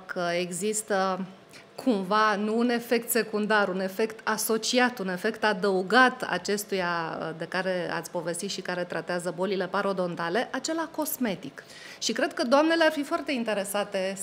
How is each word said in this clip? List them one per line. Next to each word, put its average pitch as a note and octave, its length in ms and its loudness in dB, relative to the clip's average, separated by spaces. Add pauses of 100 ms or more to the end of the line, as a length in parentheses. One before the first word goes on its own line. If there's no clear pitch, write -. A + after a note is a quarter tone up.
că - 160 -6 (180)
există F#3+ 840 0 (580)
cumva, G#3+ 520 4
nu G#3+ 220 0
un A#3+ 120 4
efect A#3 400 0
secundar, G#3+ 580 2
un F#3+ 120 0
efect G3 480 -2
asociat, A3+ 720 2
un F#3+ 100 -4
efect G#3+ 340 -4
adăugat G3+ 840 4
acestuia, F3+ 880 -2
uh, D#3+ 180 -4
de E3 80 -6
care F3+ 480 -2
ați E3 180 -6
povestit E3+ 380 -4
și F#3+ 120 -8
care F3+ 220 -2
tratează F3 520 -4
bolile F#3 300 0
parodontale, F#3 840 0
acela D#4+ 440 -4
cosmetic. - 680 -4 (360)
Și - 120 0
cred B3 220 0
că E4+ 100 -2
doamnele D#4 400 6
ar D#4 80 6
fi D4 120 -2
foarte D#4+ 280 -4
interesate G3 920 -2